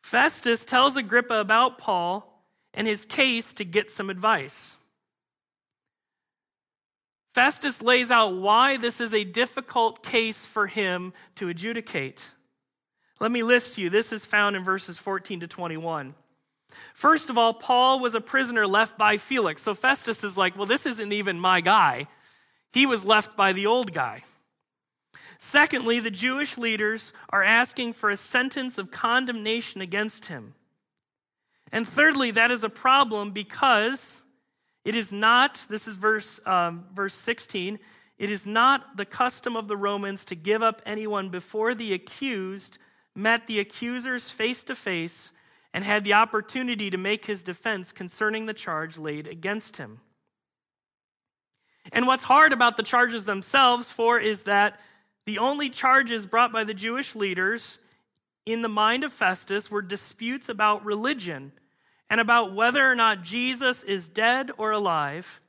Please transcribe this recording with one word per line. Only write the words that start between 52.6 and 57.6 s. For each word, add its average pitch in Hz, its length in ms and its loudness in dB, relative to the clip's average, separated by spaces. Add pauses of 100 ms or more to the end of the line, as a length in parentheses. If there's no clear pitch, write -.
the 220 60 -4
charges 233 420 0
themselves, 240 680 2
for 233 280 2
is 214 240 -2
that 202 380 2 (440)
the 214 140 -8
only 277 320 -2
charges 247 560 2
brought 233 260 2
by 220 120 -2
the 214 100 -6
Jewish 233 400 -6
leaders 202 640 -4 (680)